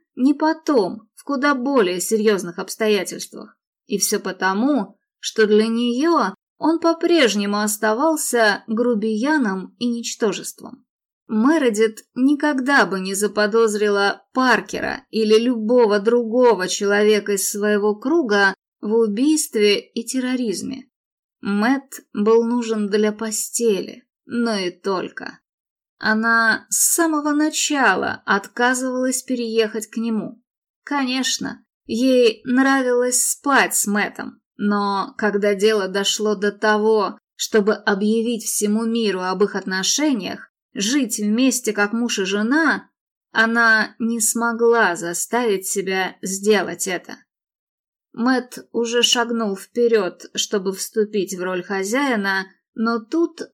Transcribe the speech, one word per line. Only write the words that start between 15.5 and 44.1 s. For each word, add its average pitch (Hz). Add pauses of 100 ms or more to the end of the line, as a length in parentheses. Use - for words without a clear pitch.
другого 226
человека 202
из 196
своего 208
круга 208 (260)
в 214
убийстве 226
и -
терроризме. 254 (540)
Мэтт 226 (120)
был 226
нужен 220
для 214
постели, 220 (220)
но 233
и 185
только. - (580)
Она 226
с -
самого 311
начала 294
отказывалась 254
переехать 226
к -
нему. 226 (400)
Конечно, 262 (200)
ей 247
нравилось 247
спать 254
с -
Мэттом, - (160)
но 202
когда 202
дело 202
дошло 202
до 202
того, 214 (180)
чтобы 208
объявить 220
всему 214
миру 220
об 185
их 202
отношениях, 196 (220)
жить 220
вместе 220
как 208
муж 226
и 190
жена, 214 (420)
она 226
не 233